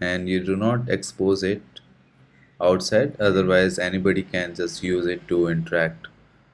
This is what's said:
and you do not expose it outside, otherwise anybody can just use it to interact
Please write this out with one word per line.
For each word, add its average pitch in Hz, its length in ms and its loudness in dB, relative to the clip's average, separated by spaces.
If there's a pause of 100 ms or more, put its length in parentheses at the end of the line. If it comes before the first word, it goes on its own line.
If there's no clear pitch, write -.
and 90 280 -4
you 92 140 0
do 95 140 -2
not 120 320 0
expose 95 540 -2
it 101 200 -2 (1000)
outside, 92 580 2
otherwise 92 600 4
anybody 92 440 0
can 90 320 -6
just 87 280 -6
use 90 240 -2
it 87 220 -6
to 87 200 2
interact 82 580 -2 (480)